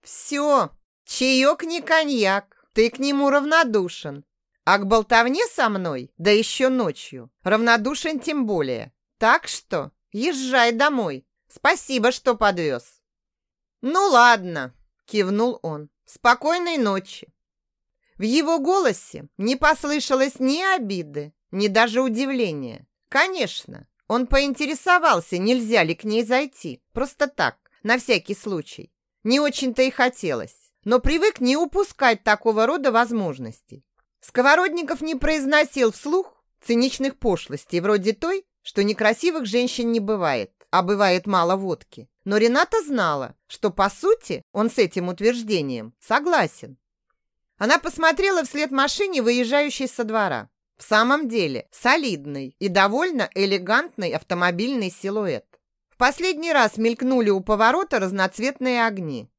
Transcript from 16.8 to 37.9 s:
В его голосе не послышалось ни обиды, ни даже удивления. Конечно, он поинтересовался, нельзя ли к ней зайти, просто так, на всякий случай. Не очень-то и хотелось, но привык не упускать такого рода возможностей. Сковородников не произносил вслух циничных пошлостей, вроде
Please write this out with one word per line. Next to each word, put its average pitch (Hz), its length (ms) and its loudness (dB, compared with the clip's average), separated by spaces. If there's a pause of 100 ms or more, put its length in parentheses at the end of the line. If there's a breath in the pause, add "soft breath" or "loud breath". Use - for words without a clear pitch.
В - 60 -8
его 302 360 2
голосе 269 680 0 (100)
не 226 180 0
послышалось 285 840 0
ни 269 220 0
обиды, 185 720 -4 (180)
ни 196 160 0
даже 226 340 2
удивления. 220 840 -4 (220)
Конечно, 320 800 -4 (200)
он 240 200 -2
поинтересовался, 285 1120 0
нельзя 220 460 2
ли 165 120 -2
к - 80 -20
ней 214 200 0
зайти, 247 580 -4 (120)
просто 277 340 -4
так, 160 300 -4 (260)
на 226 140 2
всякий 202 380 -2
случай. - 560 -10 (320)
Не 247 160 2
очень-то 262 440 0
и 262 80 0
хотелось, 196 800 -4 (120)
но 240 160 2
привык 320 400 0
не 262 180 2
упускать 285 680 0
такого 220 420 2
рода 277 260 0
возможностей. 196 920 -4 (360)
Сковородников 311 800 2
не 311 140 -4
произносил 285 760 0
вслух - 520 -6 (180)
циничных 262 560 0
пошлостей, 170 640 -4
вроде 202 340 0